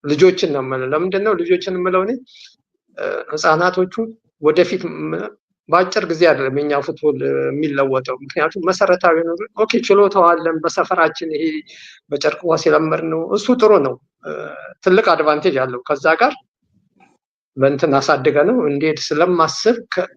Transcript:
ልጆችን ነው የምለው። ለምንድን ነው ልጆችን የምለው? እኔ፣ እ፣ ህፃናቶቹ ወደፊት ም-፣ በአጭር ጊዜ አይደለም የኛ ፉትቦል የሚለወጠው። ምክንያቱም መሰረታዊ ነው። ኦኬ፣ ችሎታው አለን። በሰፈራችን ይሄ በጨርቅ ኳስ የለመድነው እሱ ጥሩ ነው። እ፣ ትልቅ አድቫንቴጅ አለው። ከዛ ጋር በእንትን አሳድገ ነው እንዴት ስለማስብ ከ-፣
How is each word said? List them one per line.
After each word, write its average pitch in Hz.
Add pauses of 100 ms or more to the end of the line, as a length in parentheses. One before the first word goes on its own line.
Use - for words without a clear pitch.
ልጆችን 165
ነው 139
የምለው። 131
ለምንድን 185
ነው 214
ልጆችን 180
የምለው? 185
እኔ፣ 214 (840)
እ፣ - (220)
ህፃናቶቹ 175 (460)
ወደፊት 156
ም-፣ 156 (440)
በአጭር 185
ጊዜ 160
አይደለም 135
የኛ 147
ፉትቦል 143 (260)
የሚለወጠው። 139
ምክንያቱም 160
መሰረታዊ 180
ነው። 165 (220)
ኦኬ፣ 220 (100)
ችሎታው 196
አለን። 165
በሰፈራችን 165
ይሄ 156 (640)
በጨርቅ 143
ኳስ 165
የለመድነው 160 (100)
እሱ 208
ጥሩ 220
ነው። 131 (300)
እ፣ 156 (500)
ትልቅ 190
አድቫንቴጅ 151
አለው። 127
ከዛ 143 (120)
ጋር 269 (1200)
በእንትን 139
አሳድገ 139
ነው 233
እንዴት 151
ስለማስብ 170 (120)
ከ-፣ -